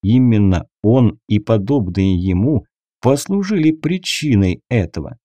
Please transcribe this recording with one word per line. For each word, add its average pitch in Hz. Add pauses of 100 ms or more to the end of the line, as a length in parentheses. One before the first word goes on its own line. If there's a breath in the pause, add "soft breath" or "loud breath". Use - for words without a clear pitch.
Именно 104 (160)
он 117 (100)
и 104
подобные 98
ему – 95 (340)
послужили 180
причиной 151
этого. 85